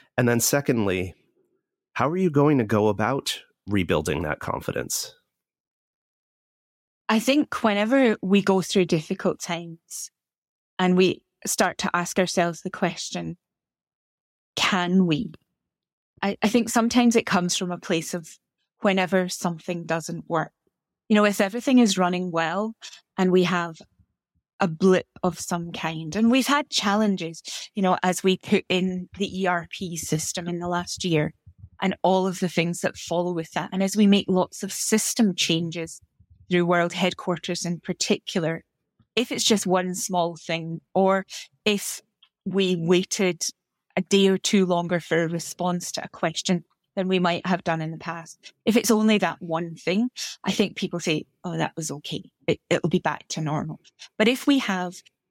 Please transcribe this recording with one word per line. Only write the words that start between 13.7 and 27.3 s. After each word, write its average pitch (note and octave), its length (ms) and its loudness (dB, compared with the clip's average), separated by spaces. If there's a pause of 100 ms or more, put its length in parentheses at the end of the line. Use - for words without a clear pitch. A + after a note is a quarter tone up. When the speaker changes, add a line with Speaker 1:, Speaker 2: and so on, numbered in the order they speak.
Speaker 2:
"Can F3+ 520 2
we?" D3+ 240 -2 (880)
I, G3 220 -4
I G#3+ 60 0
think A3+ 200 2
sometimes A#3 460 4
it - 100 2
comes F3+ 320 0
from F3+ 140 -4
a F3 80 -8
place E3 340 -4
of F3 240 -12 (440)
whenever F#3 480 2
something E3+ 560 -6
doesn't E3 420 -6
work. D#3+ 240 -2 (560)
You A3 80 4
know, G#3 100 6
if G#3 160 2
everything A#3 380 4
is G3+ 180 6
running F3+ 320 0
well E3+ 460 -2 (420)
and F#3 140 4
we F3+ 120 6
have E3+ 340 -2 (840)
a G3 80 2
blip F3+ 400 4 (160)
of F3+ 160 -2
some E3+ 320 -6
kind, D#3+ 440 -6
and A3+ 140 4
we've B3+ 180 4
had D4 220 2
challenges, G3 720 0 (320)